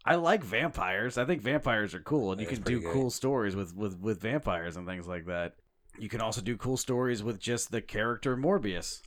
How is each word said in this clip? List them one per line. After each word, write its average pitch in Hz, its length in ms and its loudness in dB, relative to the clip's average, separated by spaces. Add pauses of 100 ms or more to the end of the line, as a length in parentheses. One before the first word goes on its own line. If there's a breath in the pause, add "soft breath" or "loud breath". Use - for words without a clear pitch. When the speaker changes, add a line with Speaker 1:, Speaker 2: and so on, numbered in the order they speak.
Speaker 1:
I 170 120 6
like 175 280 4
vampires. 110 720 0
I 120 80 4
think 151 180 2
vampires 113 520 2
are 90 60 -6
cool, 113 320 2
and 98 80 -2
you 110 60 -2
Speaker 2:
It - 60 -2
is 127 60 -2
Speaker 1:
can 101 60 -6
do 120 160 2
Speaker 2:
pretty 82 60 -6
gay. 85 60 -2
Speaker 1:
cool 131 180 4
stories 117 460 2
with, 92 180 -4
with, 95 260 -4
with 101 200 0
vampires 92 560 -2
and 87 100 -8
things 90 200 -6
like 87 200 -6
that. 87 280 -2 (440)
You 110 100 -8
can 117 120 -4
also 110 200 -2
do 117 160 -2
cool 127 200 -2
stories 123 460 0
with 107 160 -4
just 120 320 -2
the 113 100 -2
character 120 560 -2
Morbius. 127 720 0